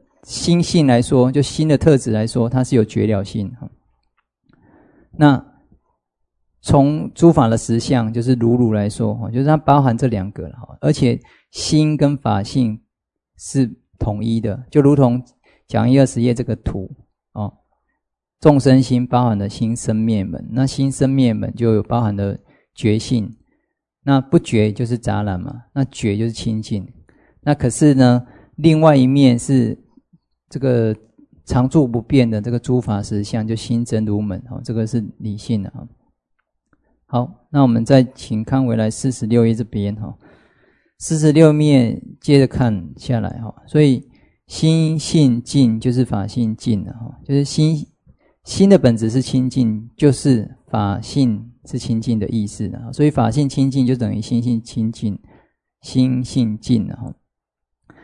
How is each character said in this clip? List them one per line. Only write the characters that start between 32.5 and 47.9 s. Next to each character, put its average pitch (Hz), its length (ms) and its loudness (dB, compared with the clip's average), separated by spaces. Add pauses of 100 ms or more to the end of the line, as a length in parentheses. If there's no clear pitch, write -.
个 120 80 -4
诸 127 200 -2
法 104 240 -4
实 101 220 -4
相， 110 240 -6
就 113 80 -2
心 117 260 -4
真 110 220 -2
如 104 160 -2
门 101 180 -6 (120)
哦， 95 120 -12
这 117 120 -8
个 110 120 -2
是 113 160 -4 (180)
理 104 180 -8
性 107 240 -4
的 - 80 -10
啊。 - 180 -16 (1200)
好， - 380 -6
那 143 120 2
我 135 40 6
们 117 180 2
再 131 200 6
请 113 400 -8
看 135 200 -2
回 117 120 -2
来 110 120 0
四 131 220 -4
十 117 160 -8
六 117 180 4
页 113 80 2
这 110 120 -2
边 101 320 -4
哈， 104 200 -12 (840)
四 160 180 -4
十 151 140 4
六 156 200 6
面 143 480 2 (200)
接 143 180 4
着 135 80 6
看 107 500 -2
下 - 220 -4
来 101 100 -4 (140)
哈， 107 100 -12 (140)
所 151 160 2
以 135 260 2 (380)
心 160 500 0
性 135 460 2
净 117 380 2
就 127 100 -2
是 123 140 2
法 104 200 -4
性 110 300 -4
净 107 300 -2
的 - 80 -14
哈， - 320 -16
就 139 100 -2
是 143 100 2
心， 156 400 0 (600)